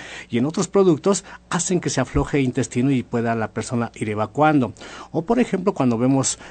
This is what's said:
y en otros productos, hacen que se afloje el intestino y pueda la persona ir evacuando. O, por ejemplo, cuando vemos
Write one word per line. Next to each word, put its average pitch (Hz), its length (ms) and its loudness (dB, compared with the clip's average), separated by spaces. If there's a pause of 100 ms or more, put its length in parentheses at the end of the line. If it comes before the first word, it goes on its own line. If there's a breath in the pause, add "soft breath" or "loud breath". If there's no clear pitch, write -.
(280 loud breath)
y 120 100 0
en 120 80 2
otros 165 220 -2
productos, 190 560 4 (260 loud breath)
hacen 175 300 -2
que 156 100 -4
se 135 100 0
afloje 143 380 0
el 135 60 2
intestino 127 480 0
y 123 100 2
pueda 117 320 -2
la 110 160 -2
persona 117 440 -4
ir 107 160 -4
evacuando. 117 600 2 (380 loud breath)
O, 165 120 -2
por 233 180 2
ejemplo, 190 340 0
cuando 120 240 2
vemos 131 400 2 (120 loud breath)